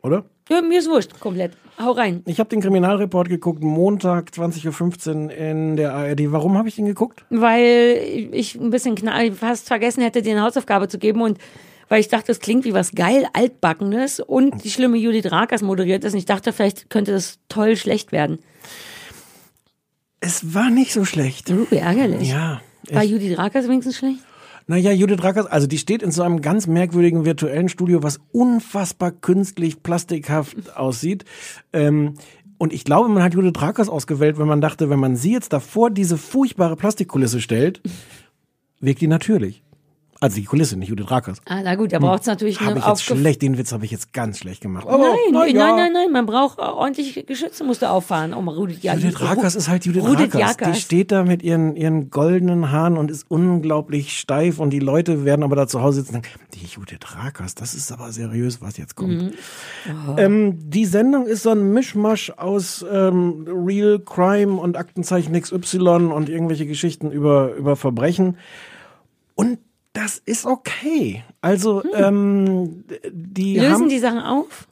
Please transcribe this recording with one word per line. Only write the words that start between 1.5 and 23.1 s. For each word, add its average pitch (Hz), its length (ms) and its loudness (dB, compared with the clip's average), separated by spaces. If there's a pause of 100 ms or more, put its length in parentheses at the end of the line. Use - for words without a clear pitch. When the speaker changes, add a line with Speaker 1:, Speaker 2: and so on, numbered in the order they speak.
Speaker 2:
Hau 240 120 0
rein. 202 340 -2
Speaker 1:
Ich 170 140 -4
hab 220 80 2
den 214 120 0
Kriminalreport 185 680 2
geguckt, 170 340 -4
Montag, 175 720 0
zwanzig 165 320 -6
Uhr 156 60 -2
fünfzehn 160 560 -4
in 156 480 -4
der 147 180 0
A 143 120 -4
R 147 100 -2
D. 147 160 0
Warum 165 240 2
hab 226 100 2
ich 214 100 -6
den 208 100 -2
geguckt? 208 440 -4
Speaker 2:
Weil 240 1000 4
ich - 240 -4
ein 233 140 -2
bisschen 240 260 0
kna-, 220 360 0
fast 226 360 -4
vergessen 233 340 0
hätte, 233 200 0
dir 220 100 -2
eine 208 100 2
Hausaufgabe 214 460 0
zu 190 100 -8
geben 214 240 0
und 214 160 0 (500)
weil 214 120 4
ich 208 80 0
dachte, 226 240 0
es - 80 -2
klingt 247 240 0
wie 226 100 -2
was 185 180 0
geil 214 400 2
Altbackenes 214 880 -2
und 262 440 0
die 214 60 -8
schlimme 247 260 2
Judith 220 360 0
Rakers 208 300 0
moderiert 190 420 0
ist 208 100 -2
und 202 40 -2
ich 185 80 -6
dachte, 202 260 -2
vielleicht - 380 -2
könnte 202 220 0
das 190 260 -4 (100)
toll 214 280 4
schlecht - 360 -2
werden. 160 260 0 (1800)
Speaker 1:
Es 170 340 -6
war 233 160 2
nicht 254 220 4
so 202 120 0
schlecht. 143 460 -2
Speaker 2:
Uh, 196 200 2
wie 208 60 2
ärgerlich. 170 520 0
Speaker 1:
Ja, 147 320 -2 (300)
Speaker 2:
War 214 120 2
Speaker 1:
echt. 208 100 2